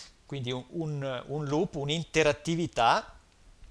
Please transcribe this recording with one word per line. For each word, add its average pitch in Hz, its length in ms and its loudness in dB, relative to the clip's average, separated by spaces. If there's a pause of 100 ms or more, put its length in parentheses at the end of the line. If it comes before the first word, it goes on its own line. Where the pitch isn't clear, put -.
(260)
quindi 127 260 -6
un, 127 180 -6
un, 143 580 -6
un 147 160 -4
loop, 151 320 0
un'interattività 151 1400 2 (520)